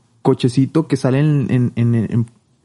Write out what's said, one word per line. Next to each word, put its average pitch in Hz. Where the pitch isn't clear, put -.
cochecito 135
que 143
sale 131
en, 147
en, 123
en, 117
en, 113